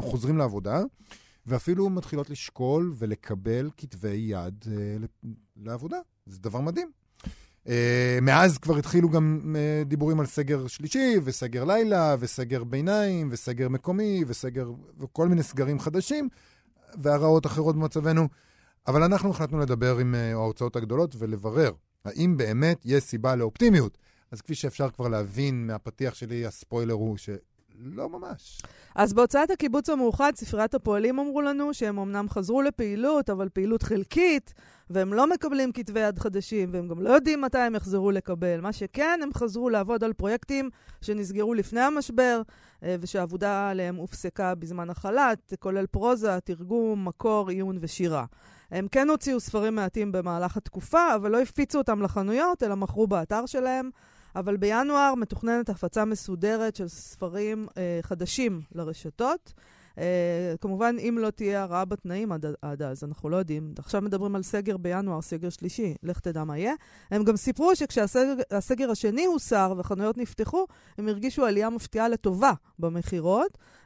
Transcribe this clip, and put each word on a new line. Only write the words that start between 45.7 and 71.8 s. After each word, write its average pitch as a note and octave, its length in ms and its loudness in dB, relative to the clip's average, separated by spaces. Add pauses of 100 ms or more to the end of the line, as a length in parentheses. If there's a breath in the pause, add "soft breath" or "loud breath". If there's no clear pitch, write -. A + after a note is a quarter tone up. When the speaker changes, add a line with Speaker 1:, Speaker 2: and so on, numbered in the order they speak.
Speaker 2:
פרוזה, G#3 580 0
תרגום, G3 640 -2
מקור, G#3 420 0
עיון F#3+ 320 -4
ושירה. D#3+ 440 -2 (460 soft breath)
הם F#3+ 160 -4
כן C4+ 220 4
הוציאו C4+ 300 0
ספרים A3 360 -2
מעטים G#3 360 -2
במהלך F3+ 460 -2
התקופה, D#4 580 2
אבל G#3 160 0
לא A#3 100 4
הפיצו C#4 360 0
אותם A3 240 2
לחנויות, A3+ 640 0
אלא G3+ 120 0
מכרו G3 320 0
באתר G3+ 380 0
שלהם. C4 440 -2 (460 soft breath)
אבל F#3+ 220 -2
בינואר C4+ 580 4
מתוכננת A#3 540 -2
הפצה G#3 360 -2
מסודרת G#3+ 720 -2
של F#3 120 -6
ספרים, G#3 800 -8 (100)
אה, F3 240 -2
חדשים F3+ 600 -2 (140)
לרשתות. E3+ 800 -4 (440 soft breath)
אה, - 60 -6 (580)
כמובן, A3 380 0
אם A#3 220 -2
לא G#3+ 80 0
תהיה G3+ 340 -2
הרעה F#3 220 -2
בתנאים G3 460 -6
עד, D#3 140 -6 (160)
עד D3 200 -8
אז, C3+ 220 -6
אנחנו D3 260 -8
לא E3+ 80 2
יודעים. D#3 420 -4
עכשיו G3 220 -2
מדברים G3+ 340 -2
על F#3+ 80 -2
סגר G3+ 340 -2
בינואר, F3 440 -4
סגר E3+ 280 -6
שלישי, F3+ 440 -6 (100)
לך F3 160 -6
תדע D#3+ 240 -4
מה D3+ 140 -6
יהיה. G#3 160 -2 (380 loud breath)
הם G#3+ 120 2
גם G#3+ 140 6
סיפרו D#4 380 4
שכשהסגר, B3+ 580 2 (180)
הסגר A#3 400 0
השני A3+ 340 0
הוסר G#3+ 520 2
והחנויות G3+ 400 -2
נפתחו, B3 480 -2 (320 soft breath)
הם G#3 100 -4
הרגישו A3 380 0
עלייה G#3 240 2
מפתיעה A3+ 400 -2